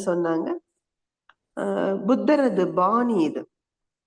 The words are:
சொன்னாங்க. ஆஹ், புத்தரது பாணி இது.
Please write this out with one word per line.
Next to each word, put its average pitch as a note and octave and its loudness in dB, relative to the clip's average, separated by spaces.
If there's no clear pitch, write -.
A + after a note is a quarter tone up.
சொன்னாங்க. E3+ 0
ஆஹ், G3 -2
புத்தரது G#3+ 2
பாணி G3+ 2
இது. C#3 -2